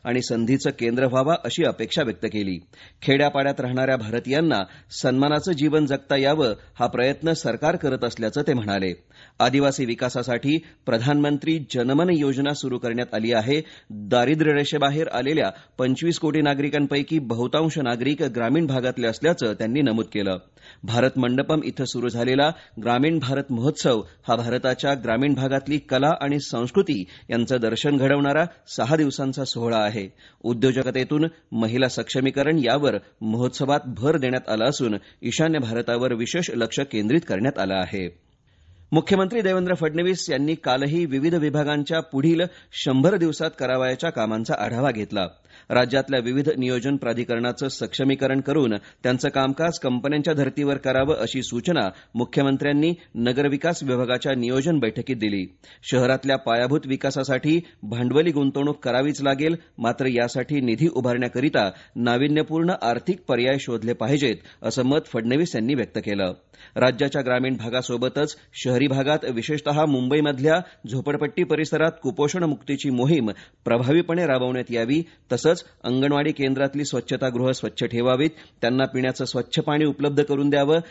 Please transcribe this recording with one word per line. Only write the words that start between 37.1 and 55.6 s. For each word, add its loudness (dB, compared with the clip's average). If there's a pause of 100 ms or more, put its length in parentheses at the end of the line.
करण्यात -2
आलं 0
आहे. -6 (680)
मुख्यमंत्री 2
देवेंद्र 2
फडणवीस -2
यांनी 0
कालही 0
विविध 0
विभागांच्या 0
पुढील 2 (300)
शंभर 2
दिवसात 0 (100)
करावयाच्या -2
कामांचा -2
आढावा 0
घेतला. -4 (420)
राज्यातल्या 2
विविध -2
नियोजन 0
प्राधिकरणाचं -2
सक्षमीकरण 0
करून 2 (300)
त्यांचं 2
कामकाज 0
कंपन्यांच्या 0
धर्तीवर 0
करावं, 2
अशी -4
सूचना 0 (260)
मुख्यमंत्र्यांनी 2 (220)
नगरविकास 0
विभागाच्या 0
नियोजन 2
बैठकीत -2
दिली. -2 (360)